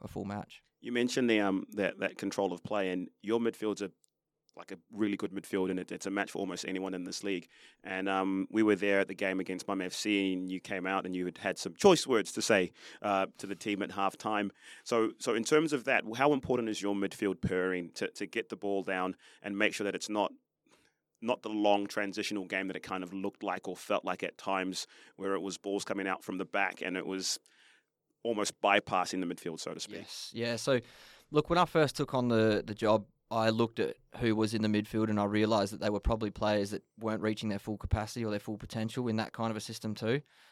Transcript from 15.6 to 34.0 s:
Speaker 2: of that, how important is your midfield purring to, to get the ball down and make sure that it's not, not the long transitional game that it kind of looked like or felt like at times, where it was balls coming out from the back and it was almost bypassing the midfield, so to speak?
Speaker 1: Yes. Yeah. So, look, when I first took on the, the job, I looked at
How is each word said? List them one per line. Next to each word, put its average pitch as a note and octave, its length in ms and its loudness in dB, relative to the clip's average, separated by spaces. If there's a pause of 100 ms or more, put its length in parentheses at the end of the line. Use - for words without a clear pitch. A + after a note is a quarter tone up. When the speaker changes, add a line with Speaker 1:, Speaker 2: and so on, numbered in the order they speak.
Speaker 2:
of B2 120 -2
that, B2+ 180 2 (140)
how C#3+ 160 6
important B2 360 0
is G2+ 140 -4
your G2+ 140 0
midfield G2 440 -2
purring F#2 540 0
to, G2+ 140 -4
to - 180 -10
get A2+ 220 -6
the G#2+ 80 -10
ball G2 260 -2
down F#2 320 -2 (300)
and G2+ 120 -6
make G2+ 180 2
sure G#2 100 -4
that G2 100 -2
it's F2 140 -8
not, G#2 240 2 (880)
not A#2 220 -2
the A2 60 -6
long G#2 400 2
transitional G2+ 560 -4
game F#2+ 240 -4
that F#2 80 -6
it - 80 -14
kind F#2 180 -6
of F2 100 -10
looked G2 300 -8
like F#2+ 240 -4
or F#2 80 -6
felt - 300 -2
like F2+ 180 -4
at F2+ 160 -6
times, F#2 480 -2 (300)
where G2 180 -2
it F2 80 -2
was F#2+ 160 -6
balls G2+ 260 -2
coming G2 220 -4
out F#2+ 160 -4
from F#2 160 -6
the F#2+ 60 -4
back G2 360 -2
and F2+ 160 -4
it F#2 80 -4
was F#2+ 360 -4 (840)
almost G#2+ 380 -2
bypassing G2 580 4
the F2 160 -2
midfield, E2 240 -8
so - 140 -8
to - 80 -12
speak? G#2 180 -10
Speaker 1:
Yes. - 340 -12
Yeah. A#2 240 -4
So, B2 240 2 (520)
look, D3 180 2
when E3+ 80 4
I F3+ 60 8
first D#3 320 4
took C#3+ 180 -2
on B2 140 4
the, A2 360 6
the G#2+ 100 -6
job, G#2+ 320 6 (240)
I A2+ 200 2
looked A2+ 280 2
at G2+ 180 0 (240)